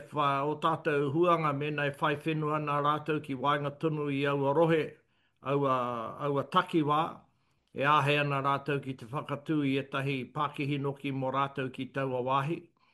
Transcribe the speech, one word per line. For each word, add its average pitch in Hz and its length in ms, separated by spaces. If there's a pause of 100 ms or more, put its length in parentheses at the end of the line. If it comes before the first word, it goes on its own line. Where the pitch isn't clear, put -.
(140)
wha-, 139 320
o 151 160
tātou 156 500
huanga 165 420
me 147 180
nei 143 280
whai 151 160
whenua 156 460
nā 147 240
rātou 151 340
ki 143 160
wainga 143 360 (100)
tonu 151 320
i 139 120
aua 143 280
rohe, 160 400 (500)
aua, 127 800
aua 143 220 (100)
takiwā, 160 680 (540)
e 120 60
āhei 147 400
ana 139 240
rātou 139 360
ki 135 120
te 131 120
whakatū 143 600
i 135 160
etahi 135 520
Pākihi 143 460
noki 139 320
mō 131 220
rātou 139 400
ki 131 200
taua 131 280
wāhi. 139 480 (240)